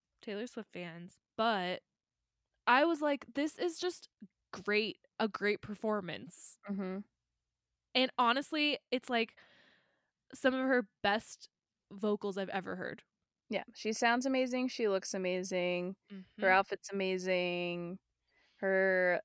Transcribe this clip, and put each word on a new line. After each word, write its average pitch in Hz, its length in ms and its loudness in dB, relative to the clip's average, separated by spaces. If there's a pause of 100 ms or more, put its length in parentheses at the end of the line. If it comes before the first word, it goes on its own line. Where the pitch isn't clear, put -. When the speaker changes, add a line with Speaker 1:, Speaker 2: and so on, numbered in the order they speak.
(220)
Speaker 1:
Taylor 214 260 -6
Swift 233 260 -12
fans, 175 460 -12 (180)
but 196 440 0 (880)
I 254 180 8
was 330 160 2
like, 285 240 0 (100)
"This 294 220 -2
is 339 220 -2
just - 300 -4 (440)
great, 208 460 -2 (200)
a 220 80 2
great 208 340 0
performance." 196 960 -6 (100)
Speaker 2:
Mm-hmm. 190 300 -4 (960)
Speaker 1:
And 254 240 2
honestly, 285 640 2 (120)
it's, 254 180 -2
like, 226 260 0 (960)
some 262 200 2
of 262 80 0
her 254 260 2 (160)
best - 460 -2 (420)
vocals 208 460 -2
I've 190 120 -4
ever 190 260 -4
heard. - 280 -8 (460)
Speaker 2:
Yeah, 208 140 -2 (120)
she 220 180 -4
sounds 240 320 2
amazing, 254 440 0
she 233 180 -2
looks 190 260 0
amazing, 185 840 -2 (440)
her 196 100 4
Speaker 1:
Mm-hmm. - 20 8
Speaker 2:
outfit's 190 400 2
amazing, 180 1080 -2 (580)
her, 190 680 4